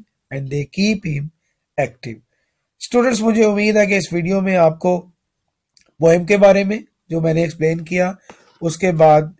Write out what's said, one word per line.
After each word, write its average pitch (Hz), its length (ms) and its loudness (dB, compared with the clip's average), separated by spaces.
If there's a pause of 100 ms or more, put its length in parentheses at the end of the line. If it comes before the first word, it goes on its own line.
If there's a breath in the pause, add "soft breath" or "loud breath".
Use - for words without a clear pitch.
(320)
and 139 180 -10
they 143 160 -6 (140)
keep 202 260 -2
him 151 260 -6 (460)
active। 123 420 -8 (640)
Students, 233 400 0
मुझे 226 240 0
उम्मीद 208 320 0
है 208 100 2
कि 196 100 0
इस - 160 -4
video 175 280 -2
में 190 160 -2
आपको 170 400 0 (1000)
poem 165 260 4
के 202 120 2
बारे 196 280 4
में 214 180 -6 (260)
जो 165 120 -4
मैंने 165 220 0
explain 160 400 -4
किया, 180 320 -4 (460 soft breath)
उसके 170 300 -2
बाद 156 480 4